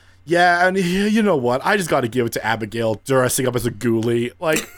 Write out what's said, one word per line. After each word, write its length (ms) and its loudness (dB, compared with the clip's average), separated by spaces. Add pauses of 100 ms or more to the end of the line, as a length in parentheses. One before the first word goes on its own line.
(260)
Yeah, 420 4
and 100 0
y-, 60 0
you 400 0
know 140 4
what? 280 0
I 100 2
just 140 -4
gotta 180 0
give 200 -2
it 60 -6
to 120 -6
Abigail 580 -2
dressing 440 0
up 80 -2
as 100 -2
a 60 -2
ghoulie. 680 -2
Like, 380 -2